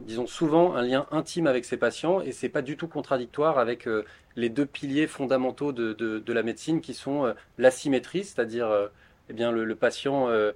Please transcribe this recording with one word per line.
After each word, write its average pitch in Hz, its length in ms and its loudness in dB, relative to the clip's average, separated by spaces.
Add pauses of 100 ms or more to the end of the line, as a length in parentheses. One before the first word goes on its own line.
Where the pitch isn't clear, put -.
disons 113 200 -4
souvent, 170 480 4
un 123 80 0
lien 131 280 0
intime 160 360 -2
avec 127 200 2
ses 123 100 -4
patients, 156 460 0
et 135 100 -6
c'est 123 160 -4
pas 143 140 -2
du 143 160 -8
tout 165 100 -6
contradictoire 143 680 0
avec, 120 280 0
euh, 110 160 0 (320)
les 117 140 0
deux 139 160 0
piliers 143 420 -2
fondamentaux 135 640 -2
de, 117 200 -2
de, 110 260 -4
de 113 140 -6
la 113 100 2
médecine 147 380 -2
qui 131 140 -10
sont, 139 320 -2
euh, 113 80 -2 (240)
l'asymétrie, 131 680 4
c'est-à-dire, 117 440 -4
euh, 101 200 2 (400)
eh - 60 -14
bien, 117 180 0
le, 113 140 0
le 110 80 -4
patient, 127 560 0
euh, 107 260 4